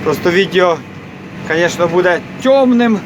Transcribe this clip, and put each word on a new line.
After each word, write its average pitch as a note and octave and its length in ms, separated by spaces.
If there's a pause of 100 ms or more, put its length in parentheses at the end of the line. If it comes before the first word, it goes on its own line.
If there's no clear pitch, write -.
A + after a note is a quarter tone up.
Просто D#3+ 280
відео, F3 460 (680)
конечно, E3 400
буде F3 320 (240)
темним. B3 640